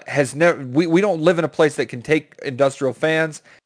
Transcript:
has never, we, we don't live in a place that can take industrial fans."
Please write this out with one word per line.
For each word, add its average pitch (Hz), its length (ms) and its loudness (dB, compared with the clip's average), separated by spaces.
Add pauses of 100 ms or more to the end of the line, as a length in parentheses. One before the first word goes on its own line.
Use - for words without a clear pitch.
has 127 260 -2
never, 143 320 0
we, 139 220 0
we 165 120 4
don't 190 220 0
live 170 160 4
in 165 80 0
a 143 40 -2
place 156 260 2
that 135 100 -2
can 120 160 -12
take 156 320 -2 (100)
industrial 135 500 -2
fans." 160 500 -2 (220)